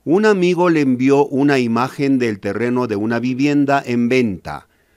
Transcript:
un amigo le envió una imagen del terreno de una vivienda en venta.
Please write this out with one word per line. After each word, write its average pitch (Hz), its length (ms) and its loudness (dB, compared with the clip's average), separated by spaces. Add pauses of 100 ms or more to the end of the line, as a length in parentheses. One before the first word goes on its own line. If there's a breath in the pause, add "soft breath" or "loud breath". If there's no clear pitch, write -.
un 180 200 2
amigo 180 460 2
le 156 120 2
envió 135 440 2
una 143 320 0
imagen 127 640 0
del 110 180 -2
terreno 120 480 -4
de 107 80 -4
una 113 240 -2
vivienda 139 680 0
en 120 240 -2
venta. 101 600 -2 (280)